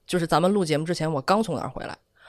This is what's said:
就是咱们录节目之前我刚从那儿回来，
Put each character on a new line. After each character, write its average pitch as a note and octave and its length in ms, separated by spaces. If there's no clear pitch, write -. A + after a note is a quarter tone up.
就 F3+ 120
是 E3 80
咱 D#3 140
们 F#3 120
录 G3+ 100
节 D#3 140
目 D3+ 80
之 E3+ 100
前 D#3 160
我 D3+ 120
刚 A3 200
从 F3 140
那 G2+ 60
儿 - 60
回 - 180
来， - 100